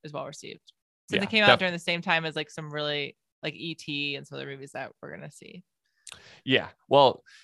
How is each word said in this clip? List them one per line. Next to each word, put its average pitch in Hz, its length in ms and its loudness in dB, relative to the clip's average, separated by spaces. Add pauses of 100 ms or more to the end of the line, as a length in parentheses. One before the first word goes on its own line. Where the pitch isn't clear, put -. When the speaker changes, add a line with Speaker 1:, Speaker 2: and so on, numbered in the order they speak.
Speaker 1:
as 151 80 -14
well 139 140 -8
received - 340 -14 (480)
since 185 120 2
Speaker 2:
Yeah, 196 40 2
Speaker 1:
it 196 60 -2
came 220 120 4
out 208 60 8
Speaker 2:
def- 202 100 10
Speaker 1:
during 185 160 0
the 170 60 -6
same 175 200 -4
time 165 240 2
as, 156 120 -6
like, 151 120 -4
some 156 220 -12
really, 147 460 -4 (260)
like, 156 140 -6
E 160 180 -8
T 143 400 -6
and 139 100 -10
some 143 120 -16
other 135 100 -10
movies 139 280 -14
that 131 180 -10 (100)
we're - 80 -14
gonna 147 220 -14
see. - 320 -20 (800)
Speaker 2:
Yeah. 123 240 2 (200)
Well, 135 340 8 (220)